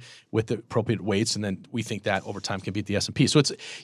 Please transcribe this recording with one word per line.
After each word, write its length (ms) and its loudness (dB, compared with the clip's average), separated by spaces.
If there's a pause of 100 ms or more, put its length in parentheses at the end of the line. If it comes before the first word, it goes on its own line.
(320)
with 140 2
the 80 -2
appropriate 480 0
weights, 320 2
and 100 -4
then 280 -4
we 100 -4
think 220 -6
that 200 0
over 160 -8
time 200 -4
can 120 -6
beat 140 -4
the 100 0
S 100 0
and 80 -6
P. 120 6
So 120 6
it's, 120 4
you 60 -8 (260)